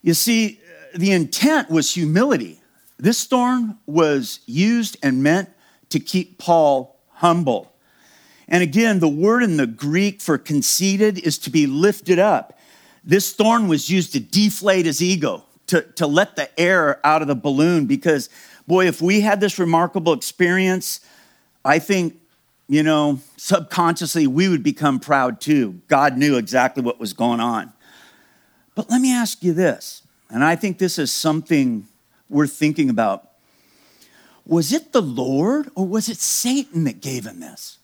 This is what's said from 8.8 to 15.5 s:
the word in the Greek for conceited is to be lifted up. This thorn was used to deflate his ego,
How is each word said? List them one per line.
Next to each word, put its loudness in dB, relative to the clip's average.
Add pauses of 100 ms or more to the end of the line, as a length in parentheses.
the 4
word 2
in 0
the 0
Greek -2
for -2
conceited 0
is -4
to -12
be 2
lifted 0
up. 0 (460)
This 0
thorn 2
was 0
used 0
to -2
deflate 0
his -2
ego, -2 (220)